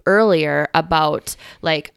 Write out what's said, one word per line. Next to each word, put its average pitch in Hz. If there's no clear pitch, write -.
earlier 160
about, 156
like, 156